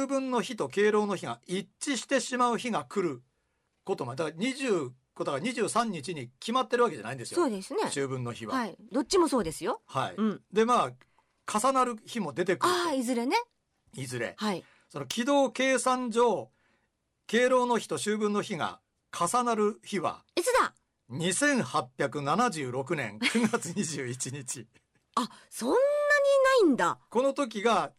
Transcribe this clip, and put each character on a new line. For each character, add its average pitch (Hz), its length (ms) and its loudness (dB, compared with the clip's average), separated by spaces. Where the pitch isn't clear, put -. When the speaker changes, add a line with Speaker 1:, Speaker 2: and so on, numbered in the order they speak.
Speaker 1:
分 269 220 -2
の 247 100 0
日 196 140 -6
と 151 140 -4
敬 208 240 2
老 208 140 2
の 202 100 -2
日 165 100 -8
が 120 200 -8
一 185 220 -6
致 277 160 -2
し - 100 -8
て 254 140 2
し 247 160 -4
ま 247 140 4
う 214 80 0
日 240 120 -6
が 147 140 -2
来 180 240 -2
る 127 140 -8
こ 196 120 -2
と 139 80 -6
も、 123 120 -6
だ 165 80 -2
か 151 60 -4
ら 156 60 -10
二 247 180 -2
十、 190 380 -2
だ 170 60 -4
か 151 80 -2
ら 135 80 -2
二 240 120 -2
十 233 160 -2
三 226 220 2
日 170 240 -6
に 127 240 -10
決 - 140 -6
ま 262 80 2
っ 247 80 -2
て 240 80 2
る 240 80 6
わ 220 60 4
け 160 40 -6
じ 107 80 -8
ゃ - 20 -8
な 113 60 -6
い 135 60 -6
ん - 20 -8
で 117 60 -8
す - 80 -10
よ。 349 80 0
Speaker 2:
そ 311 80 4
う - 20 -2
で 196 100 -4
す 233 140 -10
ね。 - 120 0
Speaker 1:
秋 139 160 -2
分 131 200 -4
の 120 100 -4
日 110 140 -10
は。 104 80 -4
Speaker 2:
は 240 120 -2
い。 165 100 -10
ど 254 80 0
っ 254 40 0
ち 392 140 2
も 330 80 6
そ 277 120 2
う 196 60 0
で 160 60 -6
す 160 140 -8
よ。 254 220 -4
Speaker 1:
は 117 260 -4
い。 - 40 -18
Speaker 2:
う 196 60 -4
ん。 202 180 0
Speaker 1:
で、 214 120 4
ま 190 280 2
あ、 - 680 -8
重 269 140 4
な 254 120 4
る 240 120 -2
日 233 140 -6
も 156 120 -4
出 180 120 -2
て 175 120 2
く - 120 2
る 359 40 4
と。 359 60 0
Speaker 2:
あ 302 40 0
ー、 269 60 0
い 254 40 2
ず 233 140 0
れ 233 100 0
ね。 320 100 2
Speaker 1:
い 131 120 -8
ず 123 140 -6
れ。 101 180 -4
Speaker 2:
は 214 140 0
い。 170 100 -6
Speaker 1:
そ 143 120 -10
の 135 60 -8
軌 233 180 -4
道 277 260 4
計 262 300 2
算 254 320 0
上、 214 400 2
敬 247 220 4
老 254 180 6
の 233 120 2
日 - 100 -6
と 156 80 -2
秋 170 140 -2
分 214 220 0
の 202 100 0
日 196 140 -6
が 101 220 -4
重 240 320 0
な 233 140 2
る 208 260 2
日 202 160 -6
は、 117 240 -4
Speaker 2:
い 349 60 0
つ 494 100 0
だ？ 403 200 4
Speaker 1:
二 160 240 -2
千 269 320 2
八 139 320 -2
百 147 260 -2
七 185 280 2
十 147 200 -4
六 135 240 -4
年 110 240 -4
九 233 300 2
月 214 260 -4
二 202 80 -2
十 139 240 -6
一 123 240 -6
日。 127 380 -10
Speaker 2:
あ、 240 120 0
そ - 160 -8
ん 269 40 0
な 359 40 2
に 494 60 4
な 294 40 6
い 247 40 4
ん - 20 2
だ。 170 240 0
Speaker 1:
こ 240 120 0
の 277 100 2
時 226 300 -4
が、 190 360 2